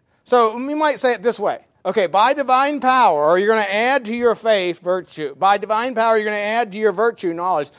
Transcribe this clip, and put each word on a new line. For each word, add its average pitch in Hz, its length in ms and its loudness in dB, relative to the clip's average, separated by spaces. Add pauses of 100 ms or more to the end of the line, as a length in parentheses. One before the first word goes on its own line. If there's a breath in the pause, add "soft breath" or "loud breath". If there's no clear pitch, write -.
(240)
So 233 320 2
we 269 180 -6
might 302 240 0
say 254 160 0
it 196 80 -8
this 220 180 -2
way. 196 260 -4 (200)
Okay, 190 220 0
by 208 260 4
divine 269 480 0
power, 185 560 4
you're 202 100 0
gonna 220 140 2
add 233 440 0
to 214 80 -6
your 240 220 0
faith 190 440 -2
virtue. 170 560 -6
By 196 220 2
divine 214 380 -4
power, 226 220 2
you're 214 80 -2
gonna 214 100 -4
add 208 380 -4
to 202 40 -10
your 214 140 2
virtue 202 420 -2
knowledge. 170 460 -4